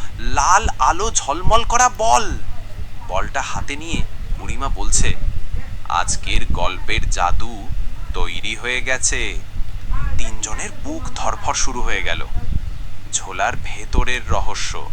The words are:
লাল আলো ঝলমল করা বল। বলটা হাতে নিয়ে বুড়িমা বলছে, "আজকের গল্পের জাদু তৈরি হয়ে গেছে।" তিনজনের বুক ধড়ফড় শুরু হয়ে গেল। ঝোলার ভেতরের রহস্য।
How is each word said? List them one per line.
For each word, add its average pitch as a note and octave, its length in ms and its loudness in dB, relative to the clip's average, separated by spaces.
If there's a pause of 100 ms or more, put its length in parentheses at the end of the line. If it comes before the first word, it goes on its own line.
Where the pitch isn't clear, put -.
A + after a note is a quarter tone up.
(200)
লাল E3 500 2 (100)
আলো E3+ 320 0
ঝলমল F3+ 520 2
করা A#3 340 2
বল। A#3+ 400 0 (680)
বলটা G2+ 340 -4
হাতে - 340 -4
নিয়ে D3+ 260 -4 (380)
বুড়িমা - 280 -4
বলছে, - 460 4 (760)
"আজকের - 640 2
গল্পের F2+ 580 2
জাদু G2 580 2 (460)
তৈরি F2 420 0
হয়ে B2 260 -4
গেছে।" B2+ 580 -2 (800)
তিনজনের - 540 2
বুক D#4 320 -4 (120)
ধড়ফড় - 380 -2
শুরু - 280 -2
হয়ে G#2 220 0
গেল। E2 220 0 (880)
ঝোলার G2 420 -4
ভেতরের A#2+ 760 0
রহস্য। G2 640 0